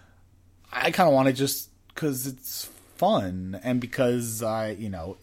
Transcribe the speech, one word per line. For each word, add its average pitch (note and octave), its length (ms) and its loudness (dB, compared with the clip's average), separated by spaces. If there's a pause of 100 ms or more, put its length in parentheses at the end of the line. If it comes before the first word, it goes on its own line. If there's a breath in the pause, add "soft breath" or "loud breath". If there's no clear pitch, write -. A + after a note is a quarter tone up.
(720 loud breath)
I - 200 0
kinda E3 200 6
want C3+ 180 6
it C3 40 4
just C3+ 360 -2 (260)
'cause C3+ 320 -2
it's - 420 -10 (280)
fun, F#2+ 640 0
and B2 160 0
because A#2+ 640 0
I, A2 280 -2
you G#2+ 180 -8
know, F2+ 340 -8